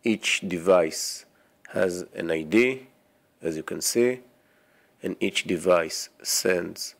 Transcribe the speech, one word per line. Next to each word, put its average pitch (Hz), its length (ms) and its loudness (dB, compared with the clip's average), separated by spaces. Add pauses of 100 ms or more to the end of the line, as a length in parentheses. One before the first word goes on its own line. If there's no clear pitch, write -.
Each - 380 0
device 87 840 2 (480)
has 90 400 0
an 82 160 -6
I 80 140 -2
D, 123 420 2 (560)
as 80 140 -4
you 78 80 -6
can 85 160 -8
see, 123 400 0 (840)
and 98 160 -4
each 98 240 -2
device 85 680 0 (120)
sends 90 760 -2